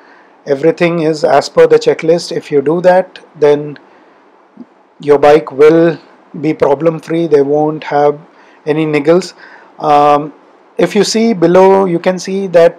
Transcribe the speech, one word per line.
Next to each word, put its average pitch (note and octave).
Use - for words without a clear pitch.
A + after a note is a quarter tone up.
everything D#3+
is D#3
as C#3+
per E3
the D#3
checklist. E3
If -
you D3
do D#3
that, F3+
then D3
your C#3+
bike D3+
will D#3
be D#3
problem D3+
free. E3
They D3
won't D3+
have D3
any D#3
niggles. D#3
Um, D3
if F3
you G3+
see A3+
below, F#3+
you E3+
can F#3
see G3
that E3+